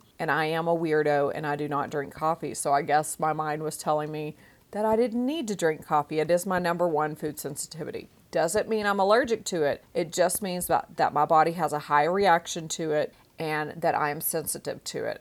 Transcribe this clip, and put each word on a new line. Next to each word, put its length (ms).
and 120
I 140
am 240
a 80
weirdo, 580
and 120
I 100
do 120
not 220
drink 220
coffee. 400
So 200
I 100
guess 360
my 140
mind 300
was 160
telling 340
me 240
that 140
I 120
didn't 280
need 240
to 80
drink 300
coffee. 340
It 100
is 140
my 140
number 280
one 300
food 220
sensitivity. 720
Doesn't 380
mean 160
I'm 160
allergic 460
to 160
it. 200
It 180
just 300
means 240
that, 320
that 160
my 100
body 280
has 200
a 60
high 260
reaction 640
to 240
it 220
and 420
that 140
I 160
am 100
sensitive 640
to 220
it. 140